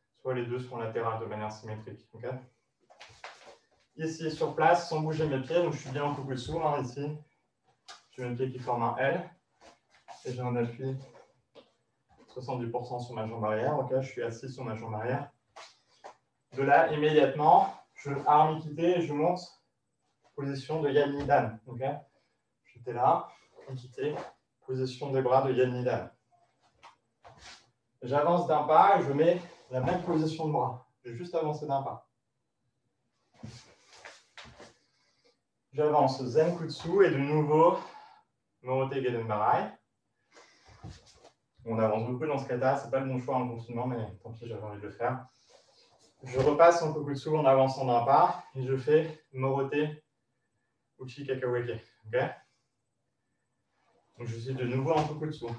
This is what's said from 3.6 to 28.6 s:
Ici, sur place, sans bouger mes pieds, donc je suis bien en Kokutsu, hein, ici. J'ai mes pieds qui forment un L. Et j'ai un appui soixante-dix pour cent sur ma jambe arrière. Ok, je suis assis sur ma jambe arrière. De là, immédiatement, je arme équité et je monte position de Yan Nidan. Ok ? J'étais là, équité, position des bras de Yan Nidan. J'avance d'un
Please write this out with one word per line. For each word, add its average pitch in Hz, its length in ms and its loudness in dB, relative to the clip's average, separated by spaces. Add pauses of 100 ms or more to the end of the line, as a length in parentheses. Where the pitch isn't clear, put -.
Ici, 160 340 -4
sur 151 260 -4
place, 170 340 4
sans 156 100 -2
bouger 156 260 -2
mes 135 160 -2
pieds, 170 220 0
donc 151 80 0
je 135 80 -6
suis 135 120 -12
bien 143 120 -4
en 143 120 -2
Kokutsu, 135 420 -6
hein, 147 240 0
ici. 143 360 -8 (920)
J'ai 123 180 -10
mes 123 60 -4
pieds 127 140 -2
qui 127 100 -10
forment 120 240 -2
un 120 120 0
L. - 340 -2 (920)
Et 131 80 -8
j'ai 123 80 -8
un 123 160 -4
appui 127 420 -4 (1300)
soixante-dix 123 440 -8
pour 120 160 -6
cent 123 120 -6
sur 120 140 -10
ma 110 140 -6
jambe 113 160 -8
arrière. 113 340 0
Ok, 131 220 -2
je 131 80 -4
suis - 160 -8
assis 117 260 -8
sur 127 140 -12
ma 117 120 -6
jambe 110 200 -10
arrière. 131 340 -4 (1200)
De 135 100 -2
là, 151 300 6
immédiatement, 151 800 6 (220)
je - 160 -10 (140)
arme 156 320 6
équité 160 420 0
et - 20 0
je 147 120 -4
monte 175 400 -2 (800)
position 139 460 -6
de 143 80 2
Yan 139 240 4
Nidan. 139 520 2
Ok ? 127 160 -10 (840)
J'étais - 280 -12
là, 143 360 2 (400)
équité, 135 460 -6 (500)
position 131 460 -6
des 131 100 2
bras 127 220 4
de 135 100 0
Yan 123 180 2
Nidan. 123 380 -2 (1900)
J'avance 147 460 2
d'un 151 160 2